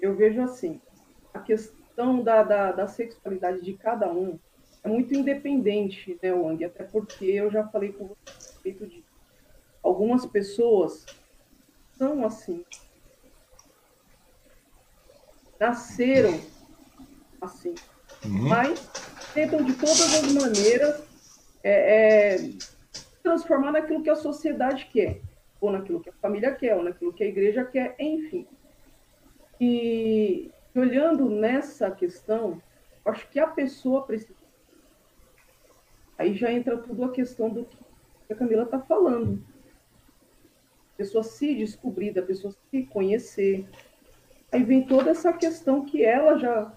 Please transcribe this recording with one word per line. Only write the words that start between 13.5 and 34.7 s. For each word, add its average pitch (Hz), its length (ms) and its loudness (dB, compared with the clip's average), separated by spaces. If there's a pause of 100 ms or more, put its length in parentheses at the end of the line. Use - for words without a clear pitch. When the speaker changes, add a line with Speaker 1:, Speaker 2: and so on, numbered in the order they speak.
Speaker 1:
nasceram 240 800 2 (1000)
assim, - 360 -10 (500)
Speaker 2:
Uhum. 104 240 0
Speaker 1:
mas 262 400 2 (440)
tentam 311 300 0
de 254 100 0
todas 320 280 2 (140)
as 285 180 2
maneiras, 254 680 2 (600)
é, 208 720 6
é, 165 140 -4 (720)
transformar 302 500 0
naquilo 311 300 -2
que 311 80 -2
a 302 60 6
sociedade 269 760 -4
quer, 196 300 0 (400)
ou 202 100 0
naquilo 190 280 -6
que - 100 -20
a - 40 -20
família 208 400 -2
quer, 240 220 0
ou 175 80 -2
naquilo 175 300 -6
que 214 100 -4
a 196 40 -2
igreja 208 360 0
quer, 254 360 -4
enfim. 311 480 -6 (1120)
E 226 880 0 (260)
olhando 262 540 2
nessa 220 600 -2
questão, 190 720 -4 (420)
eu - 80 0
acho - 180 -8
que 277 100 -2
a 320 80 4
pessoa 269 580 -2
precisa. 220 300 -8 (1800)